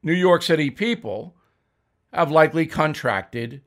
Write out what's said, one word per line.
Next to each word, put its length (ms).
New 100
York 300
City 260
people 640
have 180
likely 360
contracted 1000